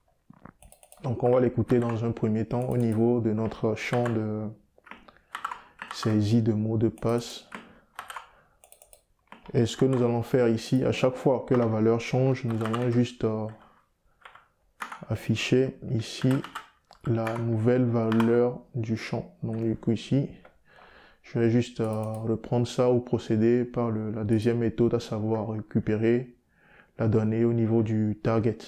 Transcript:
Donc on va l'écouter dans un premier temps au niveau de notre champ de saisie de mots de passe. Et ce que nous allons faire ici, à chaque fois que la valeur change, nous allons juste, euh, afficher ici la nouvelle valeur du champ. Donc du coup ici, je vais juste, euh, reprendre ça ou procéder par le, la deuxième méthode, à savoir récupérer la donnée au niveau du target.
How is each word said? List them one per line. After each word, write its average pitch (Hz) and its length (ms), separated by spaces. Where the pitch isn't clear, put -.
Donc 123 220
on 123 80
va 127 80
l'écouter 120 380
dans 117 260
un 117 80
premier 110 320
temps 123 240
au 127 80
niveau 117 440
de 107 120
notre 110 420
champ 120 300
de 110 380
saisie 107 500
de 113 100
mots 110 260
de 113 100
passe. - 600
Et 120 120
ce - 100
que - 80
nous 131 180
allons 117 200
faire 123 260
ici, 117 360
à 120 80
chaque 127 240
fois 127 320
que 131 60
la 120 120
valeur 110 340
change, 131 440
nous 113 200
allons 117 260
juste, 120 340
euh, 110 220
afficher 127 720
ici 127 420
la 113 300
nouvelle 117 480
valeur 117 760
du 113 200
champ. - 460
Donc 113 140
du 113 180
coup - 160
ici, 131 400
je - 180
vais 117 100
juste, 120 300
euh, 110 220
reprendre 113 640
ça 127 240
ou 123 80
procéder 117 640
par 120 260
le, 110 220
la 110 100
deuxième 113 360
méthode, 117 360
à 117 60
savoir 110 480
récupérer 113 880
la 113 100
donnée 110 360
au 117 80
niveau 113 300
du 107 400
target. 113 460